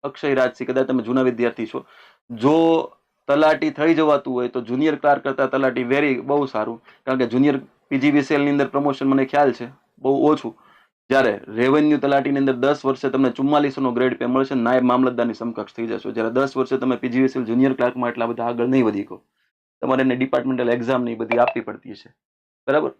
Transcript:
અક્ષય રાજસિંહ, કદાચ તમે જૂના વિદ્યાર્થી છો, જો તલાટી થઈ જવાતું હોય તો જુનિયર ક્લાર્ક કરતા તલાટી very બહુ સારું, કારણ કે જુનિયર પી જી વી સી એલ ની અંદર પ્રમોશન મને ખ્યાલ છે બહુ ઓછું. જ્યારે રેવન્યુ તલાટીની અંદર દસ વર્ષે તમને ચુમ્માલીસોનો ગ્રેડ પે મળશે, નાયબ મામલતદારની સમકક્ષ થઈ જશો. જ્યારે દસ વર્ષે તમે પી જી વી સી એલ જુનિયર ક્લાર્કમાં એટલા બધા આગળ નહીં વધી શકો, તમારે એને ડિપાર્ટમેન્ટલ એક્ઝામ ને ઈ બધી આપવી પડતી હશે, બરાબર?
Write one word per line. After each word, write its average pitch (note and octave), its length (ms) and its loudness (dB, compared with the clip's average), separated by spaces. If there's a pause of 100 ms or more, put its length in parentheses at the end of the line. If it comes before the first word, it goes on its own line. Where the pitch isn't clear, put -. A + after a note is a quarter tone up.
અક્ષય C#3+ 300 -4
રાજસિંહ, B2+ 360 0
કદાચ C3 180 0
તમે C3 160 0
જૂના B2 180 0
વિદ્યાર્થી A#2+ 440 0
છો, - 160 -10 (480)
જો A#2+ 260 2 (760)
તલાટી D3+ 420 2
થઈ D#3 240 2
જવાતું D3 380 0
હોય B2 160 -2
તો B2 120 -6
જુનિયર C3+ 340 -2
ક્લાર્ક C#3+ 280 0
કરતા C3+ 240 -2
તલાટી C3 360 0
very C3+ 380 0
બહુ C#3+ 240 0
સારું, A2+ 360 -6 (240)
કારણ C3 140 -2
કે B2 80 2
જુનિયર C3+ 300 2 (300)
પી C#3 120 -2
જી C#3+ 120 4
વી C#3+ 100 4
સી D3 140 -2
એલ C#3+ 60 2
ની C#3+ 80 2
અંદર C#3 180 2
પ્રમોશન C#3+ 400 -2
મને C3+ 180 2
ખ્યાલ C#3+ 260 2
છે A#2+ 160 -10 (300)
બહુ C3+ 160 0 (120)
ઓછું. D3 300 0 (540)
જ્યારે A#2 240 4 (140)
રેવન્યુ C#3 500 2
તલાટીની C#3 420 0
અંદર C3+ 140 2
દસ C3+ 320 0
વર્ષે C3+ 240 -2
તમને C3+ 220 2
ચુમ્માલીસોનો C#3 600 0
ગ્રેડ B2 260 0
પે A#2+ 80 -4
મળશે, C3 300 0
નાયબ B2+ 280 2
મામલતદારની B2 500 2
સમકક્ષ A2 420 -10
થઈ A#2 120 -6
જશો. G#2+ 240 -6
જ્યારે A2+ 200 -4
દસ C3 260 0
વર્ષે C3 200 -2
તમે B2+ 180 0
પી B2+ 140 -6
જી B2+ 120 0
વી C3 60 4
સી C3 120 -2
એલ B2 60 -4
જુનિયર B2+ 280 2
ક્લાર્કમાં B2 360 -2
એટલા A#2 180 -4
બધા A#2 180 -6
આગળ A#2+ 220 -2
નહીં C3 180 2
વધી G2+ 180 -2
શકો, - 140 -14 (640)
તમારે C3 200 0
એને C3 140 2
ડિપાર્ટમેન્ટલ C3 540 -2
એક્ઝામ B2 340 -2
ને A#2 80 -6
ઈ A#2 40 -8
બધી A#2 220 -4
આપવી A#2+ 240 0
પડતી G#2+ 300 -14
હશે, - 180 -20 (580)
બરાબર? C#3+ 320 0